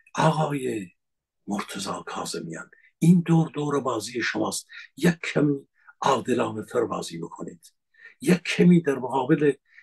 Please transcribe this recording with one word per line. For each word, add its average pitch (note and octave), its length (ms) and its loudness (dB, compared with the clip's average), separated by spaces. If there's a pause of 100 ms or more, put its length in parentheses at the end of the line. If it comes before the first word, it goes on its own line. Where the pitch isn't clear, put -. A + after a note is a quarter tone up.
(160)
آقای C#3+ 760 0 (560)
مرتضی G2+ 420 -8 (160)
کاظمیان، E2 640 -10 (300)
این F3 220 6
دور E3 280 2
دور D3 300 -4
بازی A#2+ 420 -4
شماست، - 460 -4 (300)
یک F3 180 2
کمی C#3+ 520 -2 (340)
عادلانه A2+ 640 0
تر A#2 200 -2
بازی F2 340 -8
بکنید، - 540 -14 (480)
یک E3+ 220 2
کمی F3 380 6
در C#3+ 140 0
مقابل C3+ 580 0 (300)